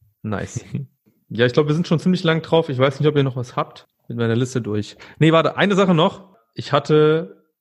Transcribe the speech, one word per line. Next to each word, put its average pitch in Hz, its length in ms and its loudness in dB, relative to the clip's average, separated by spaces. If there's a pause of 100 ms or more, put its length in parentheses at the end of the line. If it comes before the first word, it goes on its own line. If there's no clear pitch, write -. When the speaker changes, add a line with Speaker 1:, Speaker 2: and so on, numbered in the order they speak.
(220)
Speaker 1:
nice. 104 480 -8
Speaker 2:
<laughs> - 40 -14 (580)
Speaker 1:
Ja, 113 140 2
ich 123 60 0
glaub, 151 160 0
wir 151 60 0
sind 170 120 -2
schon 160 140 0
ziemlich 180 240 0
lang 160 180 0
drauf. 165 260 0
Ich 131 100 -6
weiß 143 200 0
nicht, 147 100 2
ob 143 60 0
ihr 143 80 2
noch 131 140 -2
was 123 180 -10
habt. - 320 -8 (220)
Mit 117 100 -10
meiner 113 160 0
Liste 123 260 -2
durch. 104 360 -6 (240)
Nee, 160 100 4
warte, 160 260 2
eine 185 200 2
Sache 190 180 4
noch. - 400 0 (200)
Ich - 180 -10
hatte, 156 760 0 (140)